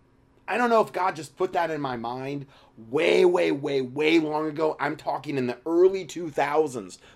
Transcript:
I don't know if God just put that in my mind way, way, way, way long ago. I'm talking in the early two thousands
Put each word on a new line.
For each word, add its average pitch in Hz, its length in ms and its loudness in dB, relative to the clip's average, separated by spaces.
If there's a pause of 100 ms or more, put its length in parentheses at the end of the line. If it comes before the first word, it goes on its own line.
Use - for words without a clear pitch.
(480)
I 196 100 -2
don't 240 140 2
know 226 100 6
if - 120 -6
God 185 220 -2
just 147 220 -14
put 185 160 -2
that 170 160 0
in 151 120 -4
my 131 160 -4
mind 131 500 -8 (420)
way, 175 360 4
way, 175 260 2
way, 139 300 -2
way 147 360 2
long 151 300 0
ago. 156 320 -2
I'm 147 160 -4
talking 143 420 -6
in 127 80 0
the 120 200 -4
early 185 400 4
two 165 240 -10
thousands 139 720 -2 (160)